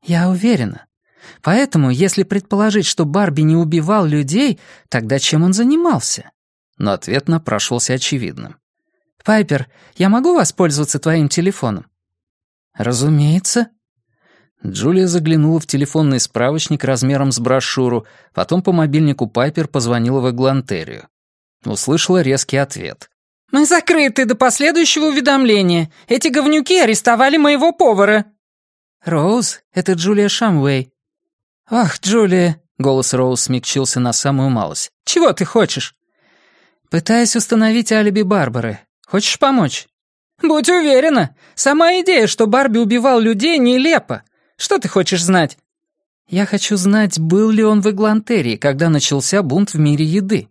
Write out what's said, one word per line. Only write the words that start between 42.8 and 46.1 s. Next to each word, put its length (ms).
людей, 400
нелепа! 680
Что 220
ты 100
хочешь 340
знать?» 340